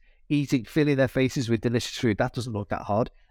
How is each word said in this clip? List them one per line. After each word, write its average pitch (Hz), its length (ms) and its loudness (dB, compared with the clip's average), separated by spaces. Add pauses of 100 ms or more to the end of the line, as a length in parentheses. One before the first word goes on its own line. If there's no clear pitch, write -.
(300)
eating, 143 340 0
filling 147 320 2
their 131 140 2
faces 131 400 0
with 117 120 2
delicious 120 360 -2
food. 107 200 2
That 123 160 0
doesn't 120 200 -6
look 101 160 -6
that - 140 -6
hard. 104 260 0 (220)